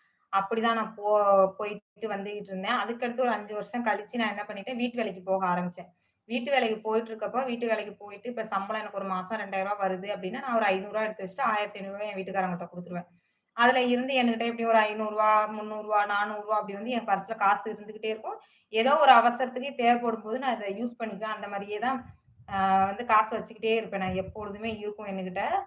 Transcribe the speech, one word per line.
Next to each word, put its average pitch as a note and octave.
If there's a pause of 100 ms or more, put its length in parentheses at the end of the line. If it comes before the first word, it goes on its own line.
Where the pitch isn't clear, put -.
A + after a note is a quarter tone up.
(360)
அப்படிதான் A3+
நான் G#3
போ-, G3+
போயிட்டு G#3
வந்துகிட்டு G3+
இருந்தேன். G3+
அதுக்கடுத்து A#3
ஒரு B3
அஞ்சு G#3
வருஷம் A#3
கழிச்சு G#3
நான் A3+
என்ன G3+
பண்ணிட்டேன், G3+
வீட்டு A#3+
வேலைக்கு F#3
போக F#3+
ஆரம்பிச்சேன். F3+ (380)
வீட்டு B3
வேலைக்கு A#3
போயிட்டு A3
இருக்கப்போ, A3
வீட்டு A#3+
வேலைக்கு G#3
போயிட்டு -
இப்ப A#3
சம்பளம் G#3
எனக்கு G3
ஒரு F#3+
மாசம் F#3
ரெண்டாயிரம் G3
ரூபாய் G3+
வருது F#3
அப்படின்னா, G3
நான் B3+
ஒரு A3
ஐந்நூறு G3
ரூபாய் G#3+
எடுத்து G#3+
வச்சுட்டு F#3
ஆயிரத்தி G#3
ஐந்நூறு G3
ரூபாய் G#3
என் G3
வீட்டுக்காரங்கிட்ட F#3
கொடுத்துருவேன். F3 (440)
அதுல B3
இருந்து B3
என்கிட்ட A#3
எப்படியும் A#3
ஒரு A3+
ஐந்நூறு G#3+
ரூபாய், G#3+
முந்நூறு G#3+
ரூபாய், G#3
நானூறு G#3
ரூபாய் G#3+
அப்படி G3
வந்து A3
என் A#3
பர்ஸ்ல G3
காசு G3+
இருந்துகிட்டே G#3
இருக்கும். A3 (300)
ஏதோ A#3+
ஒரு C#4+
அவசரத்துக்கு A#3+
தேவைப்படும் A#3+
போது A3
நான் B3+
இதை G#3
யூஸ் A#3+
பண்ணிக்குவேன். G#3+
அந்த G3+
மாதிரியே G3+
தான், B3 (500)
ஆ, F#3+
வந்து G3+
காசு A3
வச்சுக்கிட்டே A3
இருப்பேன் G3
நான். F#3
எப்பொழுதுமே G#3
இருக்கும் G#3
என்கிட்ட. F#3+ (240)